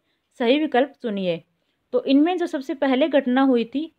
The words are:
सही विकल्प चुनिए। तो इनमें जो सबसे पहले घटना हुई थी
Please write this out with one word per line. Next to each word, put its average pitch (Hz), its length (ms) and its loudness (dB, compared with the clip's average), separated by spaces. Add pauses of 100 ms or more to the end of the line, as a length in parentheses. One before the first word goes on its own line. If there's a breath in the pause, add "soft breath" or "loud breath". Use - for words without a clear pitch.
(380)
सही 254 200 2
विकल्प 277 340 0 (100)
चुनिए। 190 420 -4 (480)
तो 247 120 -2
इनमें 302 340 2
जो 339 80 -2
सबसे 311 280 -8
पहले 269 340 0
घटना 262 340 2
हुई 247 220 2
थी 285 340 -8